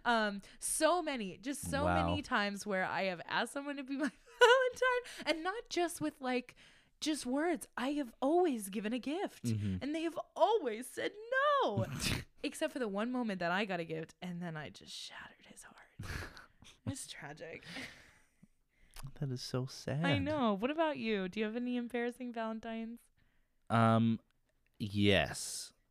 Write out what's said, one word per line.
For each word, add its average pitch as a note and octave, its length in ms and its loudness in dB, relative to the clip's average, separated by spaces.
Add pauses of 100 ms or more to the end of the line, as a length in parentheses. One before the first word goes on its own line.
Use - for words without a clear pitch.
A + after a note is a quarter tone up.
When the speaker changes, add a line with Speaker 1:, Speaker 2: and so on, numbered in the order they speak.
Speaker 1:
Um, G#3+ 340 2 (180)
so E4 440 4
many, A#3 400 -4
just C4+ 280 -6
so - 140 2
Speaker 2:
Wow. F3 220 4
Speaker 1:
many - 160 0
times G3+ 440 -2
where F#3+ 200 0
I D#3+ 180 -2
have F3+ 240 -4
asked G3+ 240 -2
someone C#4+ 240 -6
to C#4 80 -6
be C4+ 120 -6
my C4+ 140 0 (140)
<laughs> - 160 -6
Valentine, B4 840 4
and D#4+ 180 0
not G#4 240 -4
just E4+ 320 -2
with, D4+ 200 -4
like, B3 340 -4 (460)
just - 260 -2
words. C#4+ 400 0 (100)
I B3 160 0
have C#4+ 180 -2 (120)
always C4+ 480 4
given G#3+ 240 -4
a B3+ 40 -2
gift, D#4+ 460 -4
Speaker 2:
Mm-hmm. G#2 380 0
Speaker 1:
and D4 120 -2
they D#4+ 80 -2
have E4 160 -2 (160)
always D4 520 4
said - 260 -4 (500)
no, A#3 220 2 (300)
Speaker 2:
<laughs> - 280 -8
Speaker 1:
except D4+ 300 -4
for C#4 60 -6
the A#3 100 -2
one G#3 240 -2
moment A3 280 -2
that E3+ 100 0
I G3 140 0
got F#3 160 -2
a E3 40 -4
gift, D#3+ 380 -8
and F3 200 -6
then E3 140 -6
I C#3+ 140 -8
just - 240 -18
shattered - 560 -14
his - 140 -20
heart. - 100 -20 (260)
Speaker 2:
<laughs> - 840 -12
Speaker 1:
It's - 220 -6
tragic. D#3 560 -14 (1600)
Speaker 2:
That C#3 100 -2
is B2+ 120 -4
so B2+ 240 -2
sad. - 400 -4
Speaker 1:
I C#4+ 120 4
know. C#4 360 2
What A3 160 -2
about D#4 280 0
you? G#3+ 300 0
Do G#3 120 -4
you G#3+ 60 0
have A3 100 -6
any B3 200 -2
embarrassing A#3+ 560 -4
Valentines? A3+ 680 -6 (680)
Speaker 2:
Um, A2+ 520 6 (580)
yes. G2 920 2 (180)